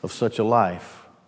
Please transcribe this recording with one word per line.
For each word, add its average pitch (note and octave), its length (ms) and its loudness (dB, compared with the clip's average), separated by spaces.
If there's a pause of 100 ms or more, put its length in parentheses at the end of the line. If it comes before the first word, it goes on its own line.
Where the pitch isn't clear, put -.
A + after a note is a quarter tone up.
of - 100 -8
such A2+ 260 -2
a A2 60 2
life. G#2+ 640 0 (220)